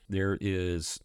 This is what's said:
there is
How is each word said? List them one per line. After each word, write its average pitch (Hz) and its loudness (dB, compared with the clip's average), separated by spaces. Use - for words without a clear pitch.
there 98 2
is 90 -2